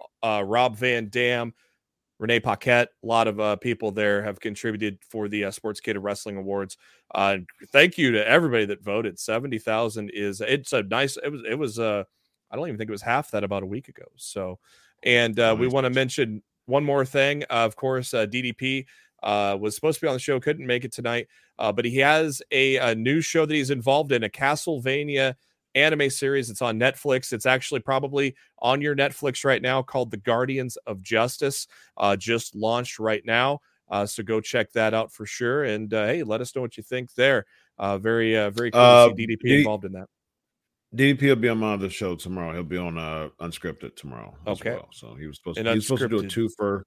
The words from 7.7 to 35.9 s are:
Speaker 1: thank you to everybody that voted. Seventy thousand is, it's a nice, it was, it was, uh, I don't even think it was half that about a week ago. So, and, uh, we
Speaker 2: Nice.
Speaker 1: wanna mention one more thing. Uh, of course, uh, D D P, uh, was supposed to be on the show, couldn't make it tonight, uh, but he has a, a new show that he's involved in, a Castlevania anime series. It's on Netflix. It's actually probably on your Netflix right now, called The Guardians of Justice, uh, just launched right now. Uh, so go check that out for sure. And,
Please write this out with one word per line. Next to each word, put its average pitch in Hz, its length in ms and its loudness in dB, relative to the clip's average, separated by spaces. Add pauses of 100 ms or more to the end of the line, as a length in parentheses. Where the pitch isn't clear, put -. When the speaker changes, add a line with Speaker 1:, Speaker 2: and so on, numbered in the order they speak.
Speaker 1:
thank 165 260 4
you 135 140 2
to 107 160 2
everybody 123 380 4
that 101 180 -6
voted. 104 340 -4
Seventy 117 400 -4
thousand 110 560 -2
is, 101 280 -4
it's 127 320 -2
a 117 100 0
nice, 123 340 -2
it 143 120 -6
was, 147 200 -10
it 120 60 -2
was, 120 240 -4
uh, 104 240 0 (480)
I 110 40 -12
don't 151 120 -6
even 143 100 -8
think 107 120 -8
it - 20 -8
was 101 100 -8
half 127 300 -2
that 104 120 -2
about 98 200 -4
a - 20 -8
week 104 220 -8
ago. - 180 -20 (100)
So, 92 440 -10 (420)
and, 120 380 2
uh, 113 180 4
we 120 80 0
Speaker 2:
Nice. 127 80 0
Speaker 1:
wanna 131 160 0
mention 127 540 -2 (240)
one 139 160 2
more 143 200 2
thing. 143 460 0
Uh, 117 160 2
of 107 100 -2
course, 131 380 -2
uh, 110 140 2
D 127 160 -4
D 123 100 -4
P, 131 320 -4 (360)
uh, 101 380 0
was 104 160 -4
supposed 156 240 0
to 165 60 -4
be - 20 2
on 139 60 0
the 127 60 -2
show, 135 200 0
couldn't 147 260 -2
make 123 200 0
it 117 80 -12
tonight, 120 340 -4 (300)
uh, 107 160 2
but 117 100 0
he 120 140 0
has 147 440 4 (100)
a, 135 260 4
a 120 180 2
new 131 240 0
show 160 260 2
that 151 80 -2
he's 135 160 0
involved 139 440 2
in, 117 100 2
a 107 60 -2
Castlevania 135 1080 -2 (400)
anime 147 340 4
series. 135 400 -2
It's 107 120 -10
on 113 180 0
Netflix. 131 540 0
It's 110 120 -6
actually 131 360 0
probably 135 520 -2 (260)
on 131 200 2
your 147 160 -2
Netflix 139 480 -2
right 131 180 2
now, 127 200 0
called 127 280 -4
The 107 60 -8
Guardians 127 640 -2 (100)
of 98 140 -8
Justice, 120 680 0 (300)
uh, 101 180 4
just 113 400 -4
launched 113 420 -2
right 110 280 -2
now. 123 340 2 (300)
Uh, 101 160 0
so 107 180 -8
go 110 160 0
check 113 320 -2
that 110 220 2
out 110 180 -2
for - 140 -14
sure. 127 400 -2
And, 107 280 -4